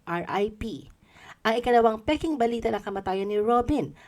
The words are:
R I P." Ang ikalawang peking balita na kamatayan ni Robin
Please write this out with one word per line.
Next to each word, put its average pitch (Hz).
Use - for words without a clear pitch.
R 170
I 202
P." 214
Ang 240
ikalawang 226
peking 311
balita 233
na 202
kamatayan 196
ni 208
Robin 240